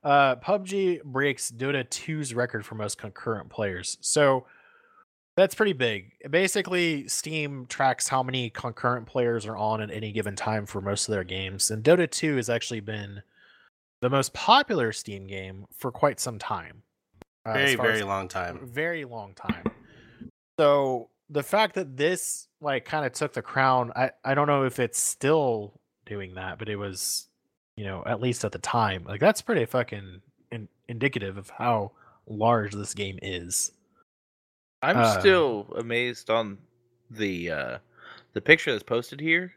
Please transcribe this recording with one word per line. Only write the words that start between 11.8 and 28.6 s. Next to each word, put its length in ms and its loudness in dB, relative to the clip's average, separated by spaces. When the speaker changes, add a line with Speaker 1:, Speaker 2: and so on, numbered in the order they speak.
Speaker 1:
Dota 260 6
two 280 0
has 120 -2
actually 300 -2
been 420 -10
the 80 2
most 240 2
popular 600 4
Steam 340 -10
game 380 -12
for 140 -4
quite 280 2
some 200 -6
time. 440 -8
Uh, 60 -2
as 60 2
Speaker 2:
Very, 180 6
Speaker 1:
far 120 0
Speaker 2:
very 120 4
Speaker 1:
as 60 -2
Speaker 2:
long 240 -2
time. 340 -6
Speaker 1:
Very 420 -6
long 280 -14
time. 320 -6
So 500 4
the 140 -2
fact 320 2
that 220 -6
this, 500 -2
like, 240 -2
kinda 240 -2
took 240 -4
the 80 -4
crown, 540 2
I, 160 2
I 100 2
don't 140 4
know 160 4
if 160 -2
it's 220 0
still 800 0
doing 300 -10
that, 240 -10
but 100 -8
it 60 -4
was, 520 -6
you 80 -10
know, 200 -8
at 140 -2
least 240 0
at 80 -2
the 80 -10
time, 460 0